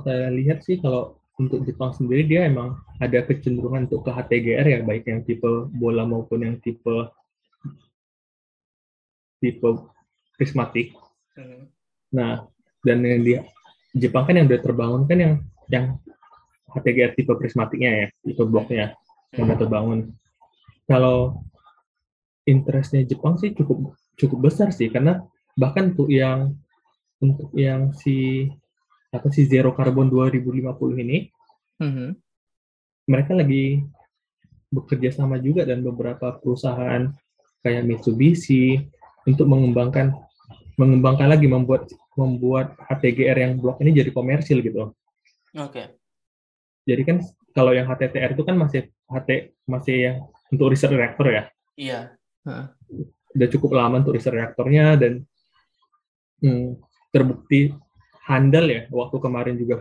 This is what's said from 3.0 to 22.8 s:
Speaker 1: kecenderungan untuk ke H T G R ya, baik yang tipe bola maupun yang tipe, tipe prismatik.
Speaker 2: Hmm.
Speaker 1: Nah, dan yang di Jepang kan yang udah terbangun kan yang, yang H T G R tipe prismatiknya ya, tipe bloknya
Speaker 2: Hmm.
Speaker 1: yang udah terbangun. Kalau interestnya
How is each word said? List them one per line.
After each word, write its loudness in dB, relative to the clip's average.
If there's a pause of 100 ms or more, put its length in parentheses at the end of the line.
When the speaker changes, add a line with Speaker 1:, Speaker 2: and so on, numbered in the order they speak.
Speaker 1:
kecenderungan -4
untuk -6
ke -4
H -8
T 2
G 0
R 2
ya, 2
baik -4
yang -6
tipe -4
bola -2
maupun -4
yang -6
tipe, -6 (2250)
tipe -2 (680)
prismatik. -4 (400)
Speaker 2:
Hmm. -20 (460)
Speaker 1:
Nah, -4 (320)
dan 2
yang 2
di 2 (560)
Jepang 0
kan 4
yang 6
udah 4
terbangun -2
kan 2
yang, 4 (340)
yang -2 (720)
H -8
T -2
G 0
R 0
tipe 0
prismatiknya -2
ya, 0 (160)
tipe -2
bloknya -2
Speaker 2:
Hmm. -20
Speaker 1:
yang -2
udah 2
terbangun. -2 (880)
Kalau 2 (1040)
interestnya 2